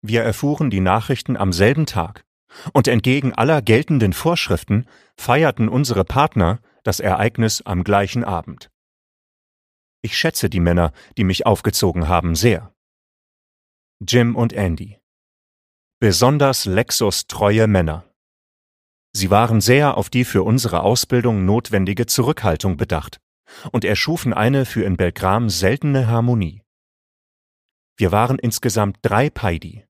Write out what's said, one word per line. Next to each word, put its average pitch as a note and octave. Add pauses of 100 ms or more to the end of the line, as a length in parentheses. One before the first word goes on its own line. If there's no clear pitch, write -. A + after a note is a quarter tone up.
Wir A2+
erfuhren C#3+
die G2
Nachrichten A2
am G2
selben B2
Tag, - (480)
und C3
entgegen B2+
aller C#3
geltenden A2
Vorschriften B2 (300)
feierten B2+
unsere A#2+
Partner A#2 (220)
das -
Ereignis A2
am F2+
gleichen G2+
Abend. - (1300)
Ich -
schätze -
die F2
Männer, E2+ (240)
die A2
mich F#2
aufgezogen F#2
haben, F2
sehr. F#2+ (1300)
Jim A#2+
und A#2
Andy. G2 (1040)
Besonders C3
Lexus G2+
treue G#2+
Männer. E2+ (1080)
Sie G2
waren A2
sehr C3+
auf G2+
die B2
für F#2+
unsere F#2+
Ausbildung A#2
notwendige G2+
Zurückhaltung G2
bedacht - (520)
und A2
erschufen A2+
eine B2+
für A2
in F#2
Belgram F#2+
seltene A#2
Harmonie. A2+ (1300)
Wir F#2
waren B2
insgesamt G#2+
drei A#2
Paidi. F2+